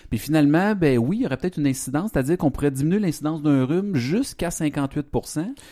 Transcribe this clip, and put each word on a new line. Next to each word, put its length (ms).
Puis 100
finalement, 560
ben 220
oui, 220
il 40
y 20
aurait 120
peut-être 220
une 80
incidence, 460
c'est-à-dire 240
qu'on 140
pourrait 200
diminuer 280
l'incidence 420
d'un 240
rhume 300
jusqu'à 560
cinquante-huit 580
pour 200
cent, 240